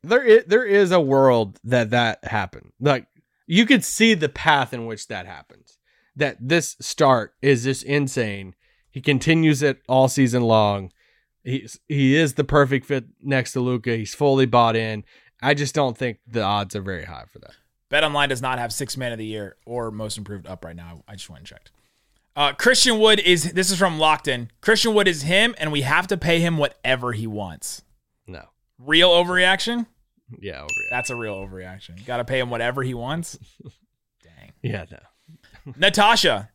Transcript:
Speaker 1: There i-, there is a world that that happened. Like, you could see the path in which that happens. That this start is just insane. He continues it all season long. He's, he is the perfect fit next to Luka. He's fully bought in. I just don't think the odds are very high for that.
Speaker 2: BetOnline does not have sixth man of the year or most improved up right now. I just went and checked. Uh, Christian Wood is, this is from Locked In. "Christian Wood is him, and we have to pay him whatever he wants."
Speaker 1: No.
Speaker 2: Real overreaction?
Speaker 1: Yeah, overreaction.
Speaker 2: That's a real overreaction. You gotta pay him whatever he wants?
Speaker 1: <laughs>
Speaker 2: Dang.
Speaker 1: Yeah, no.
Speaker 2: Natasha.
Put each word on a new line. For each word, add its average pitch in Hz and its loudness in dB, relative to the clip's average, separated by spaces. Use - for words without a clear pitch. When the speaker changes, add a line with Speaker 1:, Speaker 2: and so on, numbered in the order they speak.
Speaker 1:
There 233 -2
i-, - 4
there 226 2
is 202 4
a 180 4
world 131 4
that 117 0
that 117 -2
happened. - -8
Like, 131 0
you 202 2
could 220 4
see 220 2
the 156 -2
path 143 0
in 117 -10
which 110 -12
that 92 -10
happens. 71 -20
That 139 -2
this 151 0
start 131 2
is 135 2
just 131 -2
insane. 113 -4
He 135 -12
continues 151 2
it 143 -2
all 131 4
season 123 2
long. 104 2
He's, 127 -10
he 139 2
is 156 2
the 143 -2
perfect 139 2
fit 131 -4
next 135 -2
to 131 -4
Luka. 123 -2
He's 110 -8
fully 135 2
bought 117 4
in. 110 -4
I 143 2
just 143 -4
don't 135 -2
think 120 -6
the 113 -4
odds 101 -2
are 101 -8
very 92 -10
high 69 -16
for - -20
that. - -20
Speaker 2:
BetOnline 147 0
does 127 -4
not 131 -4
have 117 -6
sixth 131 -8
man 123 -6
of 113 -10
the 110 -8
year 107 -10
or 117 -8
most 107 -10
improved 98 -14
up 90 -16
right 85 -16
now. 85 -20
I 107 -20
just - -18
went 76 -20
and 80 -20
checked. - -20
Uh, 143 0
Christian 247 2
Wood 214 6
is, 175 2
this 185 -2
is 185 -4
from 175 0
Locked 156 2
In. 120 -6
"Christian 220 0
Wood 202 4
is 160 -2
him, 190 0
and 156 -4
we 147 -2
have 156 0
to 196 -2
pay 170 0
him 170 0
whatever 123 -2
he 110 -8
wants." 101 -12
Speaker 1:
No. 90 -18
Speaker 2:
Real 160 4
overreaction? 185 0
Speaker 1:
Yeah, 85 -12
overreaction. - -10
Speaker 2:
That's 123 -6
a 120 -8
real 110 -8
overreaction. 92 -16
You 107 -20
gotta 120 -6
pay 131 -2
him 123 -4
whatever 123 -2
he 127 -4
wants? 135 -8
Speaker 1:
<laughs> - -20
Speaker 2:
Dang. - -20
Speaker 1:
Yeah, 110 -6
no. - -20
Speaker 2:
Natasha. 185 2